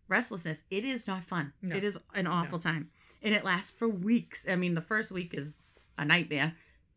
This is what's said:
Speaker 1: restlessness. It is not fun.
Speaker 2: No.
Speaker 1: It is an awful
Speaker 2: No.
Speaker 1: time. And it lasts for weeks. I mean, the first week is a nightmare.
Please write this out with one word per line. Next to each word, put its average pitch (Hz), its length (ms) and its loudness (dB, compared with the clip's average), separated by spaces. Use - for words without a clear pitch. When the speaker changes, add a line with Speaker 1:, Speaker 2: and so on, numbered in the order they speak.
Speaker 1:
restlessness. 185 640 0
It 208 160 -2
is 262 220 -4
not 185 160 -4
fun. 147 380 -4
Speaker 2:
No. 185 140 -4
Speaker 1:
It 196 80 -2
is 202 140 0
an 185 140 0
awful 170 300 0
Speaker 2:
No. 165 60 -6
Speaker 1:
time. 160 260 -2
And 214 120 2
it 208 120 2
lasts 185 260 0
for - 160 -2
weeks. 208 600 0
I 185 80 2
mean, 180 180 2
the 165 80 0
first 220 300 -2
week 180 220 -6
is 147 280 -8
a 143 80 -2
nightmare. 160 500 4